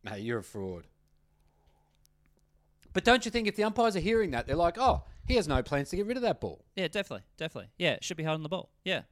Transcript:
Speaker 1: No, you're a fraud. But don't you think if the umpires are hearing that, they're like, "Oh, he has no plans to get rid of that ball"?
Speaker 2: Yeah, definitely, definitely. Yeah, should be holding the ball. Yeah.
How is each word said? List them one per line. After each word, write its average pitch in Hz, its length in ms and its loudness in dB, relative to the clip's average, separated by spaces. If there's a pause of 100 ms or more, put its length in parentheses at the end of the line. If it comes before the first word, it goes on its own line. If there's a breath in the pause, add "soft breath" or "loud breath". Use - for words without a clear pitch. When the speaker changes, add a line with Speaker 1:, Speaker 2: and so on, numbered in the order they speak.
Speaker 1:
No, 104 100 -8
you're 113 240 -4
a 101 40 -6
fraud. 92 440 -8 (2000)
But 185 120 -2
don't 240 200 6
you 233 60 -2
think 220 180 0
if 190 80 -4
the 208 80 2
umpires 220 320 2
are 180 40 0
hearing 208 320 2
that, 120 140 -2
they're 135 80 0
like, 170 240 2
"Oh, 254 240 4 (240 soft breath)
he 254 80 2
has 196 140 2
no 131 140 2
plans 143 280 -2
to 170 60 -4
get 202 100 0
rid 247 100 -2
of 254 60 -4
that 214 180 0
ball"? 85 240 -8 (120)
Speaker 2:
Yeah, 185 120 -2
definitely, 135 360 -6 (120)
definitely. 113 400 -10
Yeah, 160 240 2
should - 160 -6
be 160 60 -8
holding 156 220 -2
the 151 40 -8
ball. 180 220 -6 (140)
Yeah. 180 280 -2